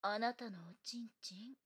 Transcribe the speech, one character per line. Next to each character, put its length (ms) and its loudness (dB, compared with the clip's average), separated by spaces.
あ 160 6
な 160 4
た 160 -6
の 180 -10
お 140 -14
ち 160 -4
ん 100 -4
ち 140 -8
ん 320 -10